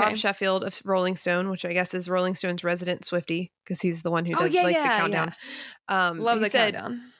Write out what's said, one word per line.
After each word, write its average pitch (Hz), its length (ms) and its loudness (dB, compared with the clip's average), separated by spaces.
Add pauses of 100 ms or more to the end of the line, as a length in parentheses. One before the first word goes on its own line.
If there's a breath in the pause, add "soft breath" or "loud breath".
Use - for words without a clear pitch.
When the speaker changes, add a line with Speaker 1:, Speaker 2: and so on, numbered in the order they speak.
Speaker 1:
Okay. 214 100 2
Speaker 2:
Sheffield 190 480 0
of 190 220 -8
Rolling 185 320 2
Stone, 180 320 0
which 185 160 -6
I 175 80 -4
guess 180 180 0
is 180 160 -6
Rolling 180 260 0
Stone's 180 300 -4
resident 175 380 -2
Swiftie, 175 480 -2 (160)
'cause - 160 -4
he's 170 180 0
the 165 100 -2
one 165 140 2
who 170 100 -2
Speaker 1:
Oh, - 120 0
Speaker 2:
does, 302 80 2
Speaker 1:
yeah, 359 80 6
Speaker 2:
like, 349 120 4
Speaker 1:
yeah, 311 100 2
Speaker 2:
the 240 160 2
countdown. 165 340 0 (560 loud breath)
Speaker 1:
yeah. 185 180 4
Speaker 2:
Um, 165 120 -2
Speaker 1:
Love 226 180 2
Speaker 2:
he 220 60 2
Speaker 1:
the 202 60 0
Speaker 2:
said, 220 240 4
Speaker 1:
countdown. 240 460 -10